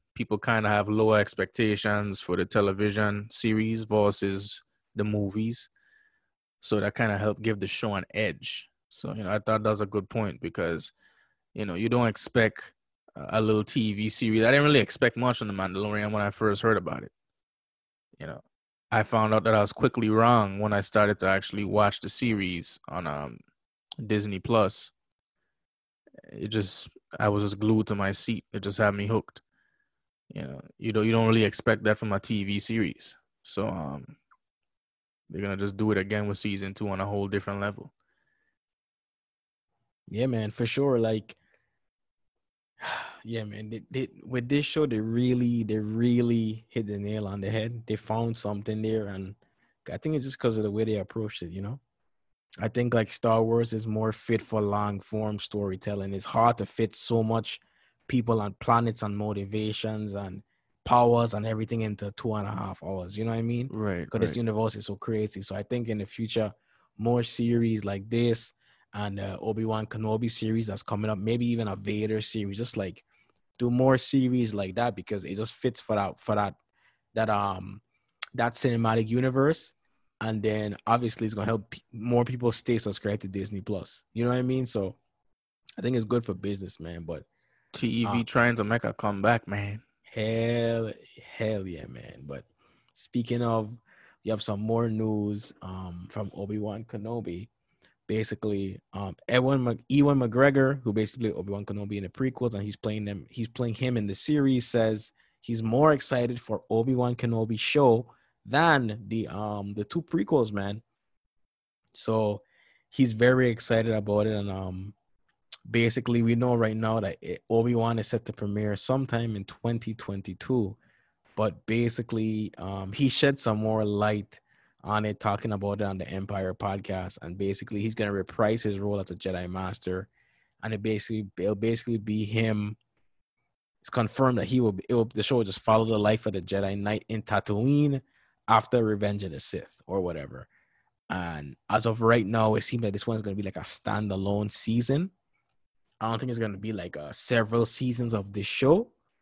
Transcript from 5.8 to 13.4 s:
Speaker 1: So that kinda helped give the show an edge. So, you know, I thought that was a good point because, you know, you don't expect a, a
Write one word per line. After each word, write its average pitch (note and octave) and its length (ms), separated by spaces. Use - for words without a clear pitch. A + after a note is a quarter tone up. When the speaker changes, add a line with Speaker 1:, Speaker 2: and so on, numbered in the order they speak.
Speaker 1:
So G#2+ 180
that G2+ 160
kinda G#2+ 220
helped G#2+ 240
give A2 180
the F#2+ 80
show G#2 280
an F#2 180
edge. - 560
So, - 260
you G#2 120
know, F2+ 60
I G#2+ 80
thought A2 240
that A2 60
was G#2 120
a G#2 40
good G2+ 240
point G#2+ 300
because, E2+ 540
you G#2+ 120
know, F#2 80
you G#2 160
don't A#2+ 180
expect - 640
a, - 260
a - 20